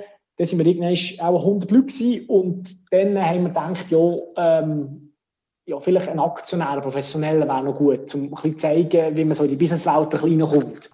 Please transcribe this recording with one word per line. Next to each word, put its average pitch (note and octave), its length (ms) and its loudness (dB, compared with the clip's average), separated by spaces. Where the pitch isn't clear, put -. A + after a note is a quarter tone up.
Dann F3 100 -2
sind F3+ 120 -2
wir D#3+ 80 4
irgendwann F3 300 2
auch F3 240 0
hundert F#3+ 260 0
Leute C4 160 6
gewesen B3 400 -4
und F#3 420 0
dann G3 320 2
haben F3 200 0
wir F3 60 0
gedacht, E3+ 420 -6
ja, E3+ 240 4
ähm, D#3 760 0
ja, D#3+ 120 -8
vielleicht F3+ 300 0
ein D#3+ 100 -4
Aktionär, E3 520 -2
ein C#3 100 -4
professioneller C#3+ 680 -2
wäre C3 160 -2
noch C#3 140 -4
gut, C#3+ 380 0
um C#3+ 80 -4
ein C#3 80 -8
bisschen D#3 220 -4
zu D#3 60 -12
zeigen, D#3+ 580 2
wie D#3+ 100 0
man D3+ 80 2
so D3 100 0
in C3+ 60 0
die C#3 60 -2
Businesswelt D#3+ 500 2
ein - 20 -10
bisschen D#3 340 2
reinkommt. D3 520 0